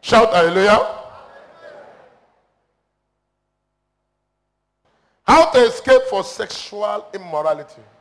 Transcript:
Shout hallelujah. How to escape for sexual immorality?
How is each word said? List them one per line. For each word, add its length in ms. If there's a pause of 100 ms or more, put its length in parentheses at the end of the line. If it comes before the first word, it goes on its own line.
Shout 320
hallelujah. 640 (4000)
How 280
to 140
escape 440
for 140
sexual 920
immorality? 680 (200)